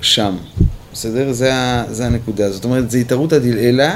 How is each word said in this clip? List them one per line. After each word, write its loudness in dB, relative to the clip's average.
שם, 0
בסדר? -2
זה 2
ה-, 0
זה -4
הנקודה. 0
זאת -6
אומרת, 0
זה 0
התערותא 2
דלעילא, 2